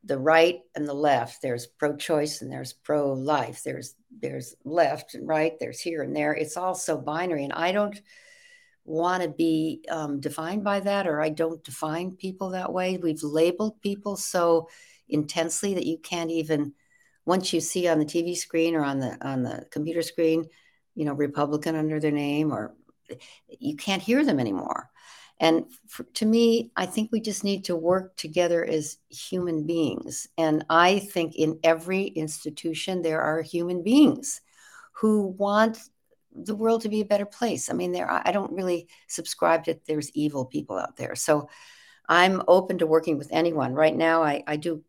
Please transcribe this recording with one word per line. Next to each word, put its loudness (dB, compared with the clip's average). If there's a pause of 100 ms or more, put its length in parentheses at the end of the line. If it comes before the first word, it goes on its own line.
the -2
right 6 (140)
and -4
the -6
left, 0
there's -4
pro-choice -2
and -10
there's -10
pro-life, -2
there's, -10 (260)
there's -8 (100)
left 0
and -12
right, 0
there's -10
here -4
and -6
there. 0
It's -6
all -2
so -4
binary. -4
And -6
I -2
don't -2 (840)
wanna 0
be, 0
um, -4
defined -6
by 0
that, 0
or 0
I 2
don't -2
define -6
people -8
that -6
way. 0
We've -2
labeled 0
people -4
so 2 (400)
intensely -2
that -2
you -4
can't -4
even, -2 (500)
once 0
you 2
see -2
on 4
the 2
T -2
V -4
screen 0
or 2
on 0
the, -4
on -2
the -6
computer -4
screen, 2 (500)
you -2
know, -2
Republican 0
under 0
their 2
name, 0
or -6 (760)
you -6
can't -2
hear 4
them 2
anymore. -4 (480)
And 4 (220)
for, -14
to -4
me, 4
I 0
think -2
we 0
just -6
need 0
to -2
work 0
together 0
as -2 (100)
human -4
beings. -2 (120)
And 2
I 6
think -4
in 2
every 2
institution, -6
there 0
are 0
human -4
beings 4 (520)
who 2
want 2 (540)
the -6
world 2
to -4
be 0
a -2
better 2
place. -4
I -2
mean, -2
there, -2
I 0
don't -2
really -2 (180)
subscribe 0
that -4
there's -4
evil -2
people -6
out -8
there. -8
So 0 (600)
I'm 6
open 6
to 4
working 4
with -10
anyone. 0
Right 4
now, 4
I, 0
I -2
do -4